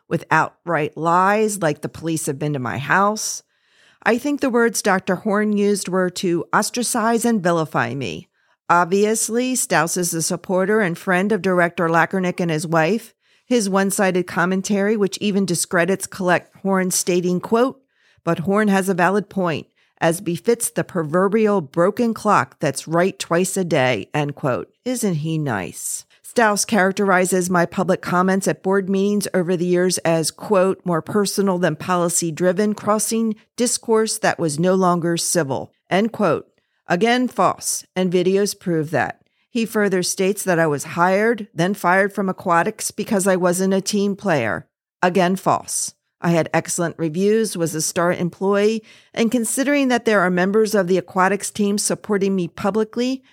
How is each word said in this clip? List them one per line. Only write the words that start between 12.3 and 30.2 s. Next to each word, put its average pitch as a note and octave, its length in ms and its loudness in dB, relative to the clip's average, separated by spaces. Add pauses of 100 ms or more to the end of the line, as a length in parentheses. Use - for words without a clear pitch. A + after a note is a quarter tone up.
and E3+ 100 0
his D#3 160 -2
wife. E3 460 0 (320)
His A#3 240 0
one-sided F#3+ 580 0
commentary, G3 680 0
which G3 240 -2
even G3+ 240 0
discredits F3 600 -2
Colette F3+ 460 -2 (120)
Horn F#3 280 0
stating, F3+ 480 0
quote, A#3 400 0 (460)
"But E3 140 0
Horn G3 280 0
has G3 220 2
a G3 40 0
valid F#3 360 2
point, E3 380 -2 (340)
as E3+ 180 2
befits G#3 500 -2
the - 140 -4
proverbial F#3+ 800 0
broken G3+ 520 0
clock F#3 460 0
that's D3 300 -4
right F3 280 0
twice F3+ 380 -2
a F#3+ 80 -2
day," B2+ 500 0
end C#3+ 220 -2
quote. B2 320 -4 (160)
Isn't A#3 320 -2
he D#3+ 220 -4
nice? A2 640 -6 (220)
Staus G#3+ 400 0
characterizes F#3+ 840 2
my E3+ 160 2
public F3+ 340 -2
comments F#3 460 0
at D#3+ 160 -2
board F#3+ 260 0
meetings G3 460 0
over F#3 200 0
the F3 120 -2
years F3+ 320 2
as, E3 320 0